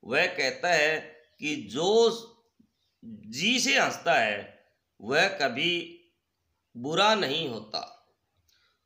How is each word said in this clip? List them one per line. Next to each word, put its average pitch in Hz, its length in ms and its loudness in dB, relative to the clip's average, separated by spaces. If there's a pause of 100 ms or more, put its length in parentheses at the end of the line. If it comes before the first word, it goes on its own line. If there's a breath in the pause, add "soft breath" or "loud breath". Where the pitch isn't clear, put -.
वह 143 240 0
कहता 151 460 -2
है 156 260 2 (400)
कि 151 160 -6
जो 175 720 2 (800)
जी 190 540 -2
से 269 200 2
हंसता 170 340 2
है 104 540 0 (340)
वह 147 260 2
कभी 165 720 -2 (800)
बुरा 170 380 2
नहीं 160 320 -2
होता। - 640 -12 (720)